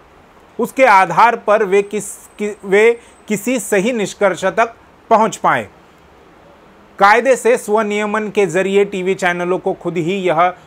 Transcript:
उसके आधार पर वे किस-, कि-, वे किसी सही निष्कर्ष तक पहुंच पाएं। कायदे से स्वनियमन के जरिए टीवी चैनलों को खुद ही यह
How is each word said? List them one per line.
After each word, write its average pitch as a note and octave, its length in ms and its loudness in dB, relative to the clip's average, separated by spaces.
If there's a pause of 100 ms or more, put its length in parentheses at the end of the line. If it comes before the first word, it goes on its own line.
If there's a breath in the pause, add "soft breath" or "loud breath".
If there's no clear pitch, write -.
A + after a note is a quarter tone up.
(600)
उसके B3+ 260 0
आधार G3 500 4
पर A3 280 0
वे G3 180 2
किस-, - 580 -10
कि-, G#3 260 -8
वे G#3+ 340 2 (280 loud breath)
किसी A#3 320 -2
सही G#3 340 -2
निष्कर्ष F#3+ 520 -4
तक A3 280 -2 (360)
पहुंच A3 280 2
पाएं। C3 300 -2 (1300)
कायदे A3+ 360 4
से A3+ 220 0
स्वनियमन G#3 720 -2
के G3+ 180 0
जरिए F#3+ 400 0
टीवी F#3+ 300 -4
चैनलों F3 420 -2
को F#3 160 -4
खुद F3 240 -8
ही F3 180 -4
यह F3+ 380 0 (140)